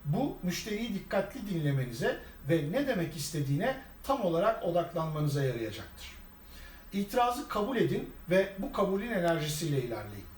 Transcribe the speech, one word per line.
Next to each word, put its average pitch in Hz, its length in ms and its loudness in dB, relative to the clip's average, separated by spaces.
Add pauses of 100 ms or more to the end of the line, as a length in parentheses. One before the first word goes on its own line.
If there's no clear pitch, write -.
Bu 214 380 0
müşteriyi 208 520 -2
dikkatli 202 540 -2
dinlemenize 143 680 0 (300)
ve 160 240 4
ne 277 140 2
demek 170 300 0
istediğine 147 680 0 (200)
tam 269 180 0
olarak 175 440 2
odaklanmanıza 156 800 0
yarayacaktır. 117 640 -4 (880)
İtirazı 240 560 2
kabul 233 280 0
edin 175 360 2 (180)
ve 190 280 6
bu 269 140 -4
kabulün 196 380 2
enerjisiyle 156 720 2
ilerleyin. 101 440 -8 (120)